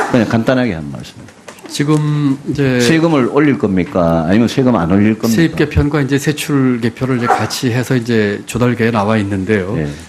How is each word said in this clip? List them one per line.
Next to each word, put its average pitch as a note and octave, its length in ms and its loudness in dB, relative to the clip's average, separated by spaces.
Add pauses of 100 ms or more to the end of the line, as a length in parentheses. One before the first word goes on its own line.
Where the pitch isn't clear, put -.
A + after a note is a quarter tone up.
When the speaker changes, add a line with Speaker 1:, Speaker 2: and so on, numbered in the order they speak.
(100)
Speaker 1:
그냥 A#2+ 180 2
간단하게 A#2+ 440 0
한 D#2 180 -8
말씀. A#1+ 240 -14 (540)
Speaker 2:
지금 D3 720 0 (100)
이제 C3 320 0
Speaker 1:
세금을 D#3 520 2
올릴 C#3 260 2
겁니까? E2+ 720 0
아니면 A2 200 4
세금 B2+ 280 2
안 E2+ 140 0
올릴 G#2 280 4
겁니까? A3+ 180 0
Speaker 2:
세입 D#3+ 200 2
개편과 D3 440 0
이제 C#3 180 0
세출 C3+ 640 0
개편을 B2 380 -2
이제 A#2 80 -2
같이 A#2+ 440 -2
해서 B2 240 -2
이제 A2 520 0
조달계에 A#2 440 0
나와 A2 280 0
있는데요. G2 600 -2
Speaker 1:
예. D2+ 100 -2 (200)